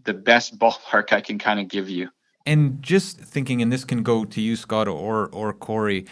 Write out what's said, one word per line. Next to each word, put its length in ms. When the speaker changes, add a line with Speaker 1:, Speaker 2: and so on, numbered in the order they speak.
Speaker 1:
the 100
best 440
<laughs> 0
ballpark 540
I 80
can 180
kinda 260
give 260
you. 180
Speaker 2:
And 360
just 360
thinking, 420
and 100
this 140
can 180
go 220
to 160
you, 160
Scott, 320
or, 400
or 240
Corey, 600